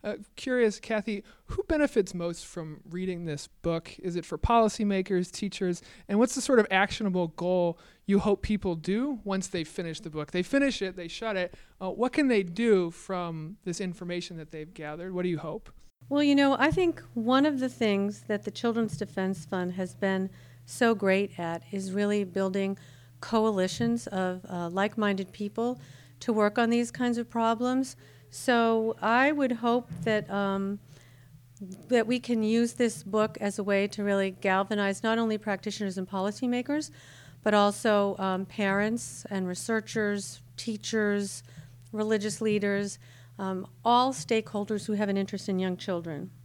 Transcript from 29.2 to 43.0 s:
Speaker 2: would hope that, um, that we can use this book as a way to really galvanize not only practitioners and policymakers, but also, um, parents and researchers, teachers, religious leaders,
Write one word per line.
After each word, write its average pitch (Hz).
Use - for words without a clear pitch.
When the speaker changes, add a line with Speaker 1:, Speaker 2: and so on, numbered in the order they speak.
Speaker 2:
would 277
hope 240
that, 214
um, 196
that 233
we 247
can 233
use 233
this 233
book 214
as 202
a 202
way 202
to 202
really 196
galvanize 196
not 226
only 226
practitioners 202
and 185
policymakers, 240
but 214
also, 202
um, 190
parents 208
and 185
researchers, 208
teachers, 208
religious 214
leaders, 202